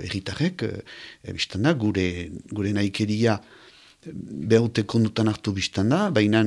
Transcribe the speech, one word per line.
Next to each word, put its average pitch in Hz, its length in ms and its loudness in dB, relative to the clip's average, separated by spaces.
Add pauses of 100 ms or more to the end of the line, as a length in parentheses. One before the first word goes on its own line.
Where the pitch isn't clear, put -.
herritarrek, 101 560 -4
eh, - 180 -4 (420)
eh, 95 100 -8
biztan 95 280 -4
da, 151 120 4
gure, 92 580 0 (180)
gure 104 240 -2
nahikeria 104 640 0 (680)
behaute 113 760 0
kondutan 110 420 2
hartu 110 240 -2
biztan 98 380 0
da, 190 200 2
baina, 110 380 4